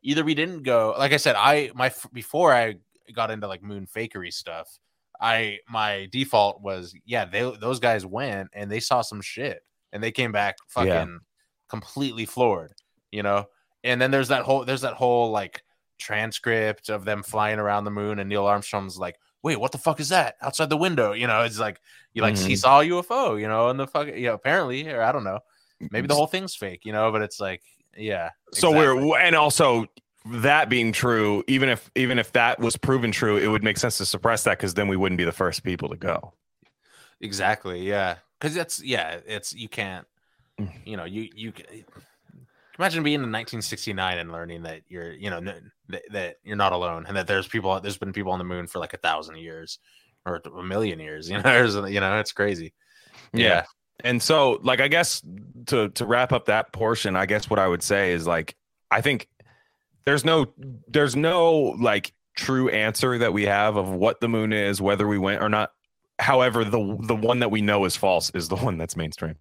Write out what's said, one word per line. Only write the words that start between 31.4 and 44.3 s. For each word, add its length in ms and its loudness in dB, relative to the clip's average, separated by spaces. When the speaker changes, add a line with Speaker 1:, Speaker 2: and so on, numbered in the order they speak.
Speaker 2:
even 200 2
if, 280 -2
even 220 2
if 140 -2
that 280 2
was 160 0
proven 340 0
true, 260 2
it 120 2
would 160 2
make 140 2
sense 200 0
to 80 -4
suppress 380 0
that 140 2
'cause 160 -4
then 120 0
we 100 0
wouldn't 220 2
be 60 2
the 80 0
first 320 -2
people 240 -4
to 80 -10
go. 360 -6
Speaker 1:
Exactly, 640 -2
yeah. 300 -2
'Cause 140 -4
that's, 280 -6
yeah, 440 -4
it's, 260 -10
you 160 -14
can't, 380 -8
Speaker 2:
Mm. 120 -8
Speaker 1:
you 120 -12
know, 80 -10
you, 300 -10
you 180 -14
ca-, 320 -20
imagine 260 0
being 180 2
in 80 -4
nineteen 320 -6
sixty-nine 560 -4
and 140 -10